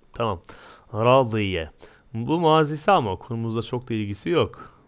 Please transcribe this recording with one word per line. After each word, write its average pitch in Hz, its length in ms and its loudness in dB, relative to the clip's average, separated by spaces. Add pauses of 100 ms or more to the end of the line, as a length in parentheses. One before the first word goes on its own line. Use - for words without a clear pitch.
(140)
Tamam. 107 280 -4 (520)
Radiye. 110 760 2 (420)
Bu 127 260 -2
mazisi 156 520 2
ama 117 240 2
konumuzda 113 460 -6
çok - 280 -8
da 120 40 -6
ilgisi 104 360 -6
yok. - 580 -2